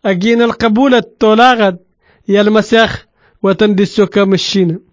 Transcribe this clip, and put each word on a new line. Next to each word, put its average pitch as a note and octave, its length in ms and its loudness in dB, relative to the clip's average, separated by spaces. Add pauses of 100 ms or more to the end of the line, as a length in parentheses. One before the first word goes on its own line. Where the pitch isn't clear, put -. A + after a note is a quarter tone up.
أجين G#3+ 380 0
القبولة A#3 560 0
الطلاغت. G#3+ 800 0 (500)
يا G3+ 120 0
المسيخ. G#3+ 680 0 (360)
وتندي G3 400 0
السوكا G3+ 420 0
مشينا. F#3+ 540 -2 (140)